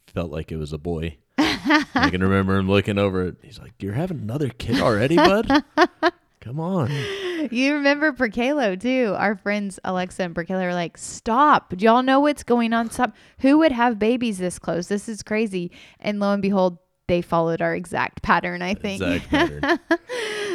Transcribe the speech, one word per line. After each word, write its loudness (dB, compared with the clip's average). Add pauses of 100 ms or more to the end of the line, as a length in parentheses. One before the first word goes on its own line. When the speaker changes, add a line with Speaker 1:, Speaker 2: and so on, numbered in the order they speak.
Speaker 1:
felt -6
like -8
it -6
was -6
a -4
boy. -4 (100)
Speaker 2:
<laughs> -10
Speaker 1:
I 0
can 0
remember 2
him 0
looking 2
over 0
it. -8
He's -20
like, -20
"You're -6
having -4
another -4
kid -2
already, 2
bud? 4 (380)
Speaker 2:
<laughs> -6
Speaker 1:
Come -10
on." -2 (640)
Speaker 2:
You 0
remember 2
Percalo, 0
too. 0
Our 0
friends -4
Alexa -4
and -6
Percalo -4
are -2
like, -4
"Stop. 2
Do -2
y'all 6
know 4
what's 0
going 0
on? 0
Stop. -2 (240)
Who 6
would 6
have 0
babies 0
this -4
close? -4
This -4
is -10
crazy." -2 (280)
And -4
lo 2
and 0
behold, 2 (300)
they 2
followed 0
our 0
exact -6
pattern, 0
I -4
think. -6
Speaker 1:
Exact -2
pattern. 0
Speaker 2:
<laughs> -10 (640)